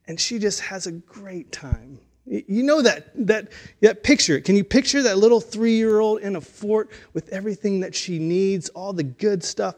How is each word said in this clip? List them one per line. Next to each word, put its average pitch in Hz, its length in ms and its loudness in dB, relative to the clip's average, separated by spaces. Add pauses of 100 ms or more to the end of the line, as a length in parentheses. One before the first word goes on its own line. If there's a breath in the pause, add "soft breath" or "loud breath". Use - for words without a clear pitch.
and 165 120 -10
she - 180 -4
just 202 220 -2
has 190 260 -10
a 175 60 -10
great 180 600 -16
time. 127 480 -10 (260)
Y-, 262 200 -6
you 214 180 -2
know 294 180 4
that, - 300 2 (140)
that, 208 280 0 (260 loud breath)
that 208 240 4
picture. 156 380 4
Can 190 160 2
you 202 80 2
picture 269 380 2
that 202 140 0
little 226 220 6
three-year-old 220 800 2
in 196 160 -6
a 156 60 -6
fort 208 500 -4 (220 loud breath)
with 160 160 -8
everything 196 500 -4
that 180 160 -6
she 170 240 -6
needs, 185 500 0
all 190 220 -10
the 170 120 -4
good 185 380 -2
stuff, - 360 -6